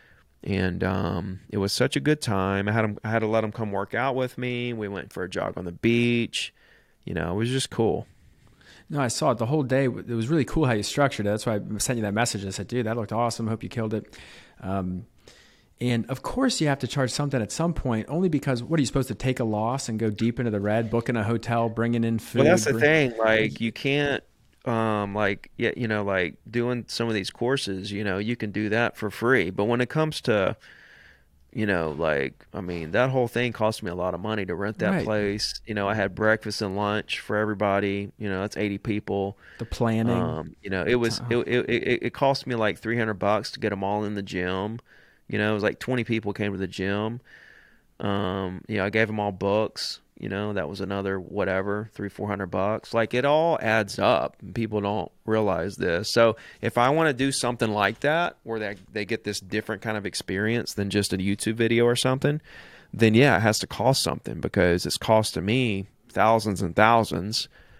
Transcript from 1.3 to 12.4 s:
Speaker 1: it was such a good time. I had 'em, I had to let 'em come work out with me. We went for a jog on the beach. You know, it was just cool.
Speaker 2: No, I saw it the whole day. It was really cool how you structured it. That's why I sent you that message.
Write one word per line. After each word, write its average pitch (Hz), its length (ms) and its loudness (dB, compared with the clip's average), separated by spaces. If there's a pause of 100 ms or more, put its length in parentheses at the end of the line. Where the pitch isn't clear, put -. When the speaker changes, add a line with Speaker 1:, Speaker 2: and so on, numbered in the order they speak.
Speaker 1:
it 104 80 -4
was 98 140 0
such - 240 0
a 143 40 -2
good 147 200 2
time. 98 480 0
I 107 40 2
had 113 120 2
'em, 104 180 -4
I 110 80 -4
had 113 100 2
to 110 60 2
let 110 160 2
'em 107 80 -4
come 107 220 -6
work 98 220 -4
out 127 200 -2
with 127 240 -4
me. 123 340 -4
We 107 140 -6
went 98 260 -8
for 92 120 -6
a 90 40 -6
jog 95 280 -4
on 90 80 -6
the 87 80 -6
beach. 117 840 0 (500)
You - 100 -6
know, 82 180 -2
it 92 40 -2
was 117 140 0
just 131 200 -2
cool. 110 360 0 (840)
Speaker 2:
No, 143 120 -4
I 131 80 0
saw 147 220 0
it 113 80 2
the - 80 0
whole 151 160 2
day. 131 240 2
It 110 220 -4
was 117 200 -2
really 151 160 4
cool 156 220 2
how 123 60 4
you 107 100 0
structured 131 440 0
it. 101 40 2
That's 107 160 -2
why 113 80 0
I 104 240 -4
sent 127 180 -2
you 113 60 -2
that 101 100 0
message. 110 320 0